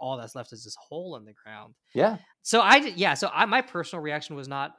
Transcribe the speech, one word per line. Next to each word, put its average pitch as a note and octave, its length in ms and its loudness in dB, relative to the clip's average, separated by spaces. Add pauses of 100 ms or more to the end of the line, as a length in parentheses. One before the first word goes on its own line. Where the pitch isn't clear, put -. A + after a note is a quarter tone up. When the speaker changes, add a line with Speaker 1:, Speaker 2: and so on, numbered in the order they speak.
Speaker 1:
all C3 160 -6
that's A2+ 180 -12
left B2 180 -12
is A2 120 -18
this G#2 120 -16
hole E3 400 -12
in G#2+ 80 -18
the G#2+ 80 -20
ground. G#2+ 420 -20 (200)
Speaker 2:
Yeah. F#3+ 240 2 (240)
Speaker 1:
So A3+ 180 4
I A3+ 200 8
di-, B3 160 -2
yeah. F3 180 2
So G3 180 -2
I, F#3+ 140 2
my F4 160 2
personal - 400 -8
reaction D3+ 340 -6
was C3+ 120 -10
not, C#3 300 -6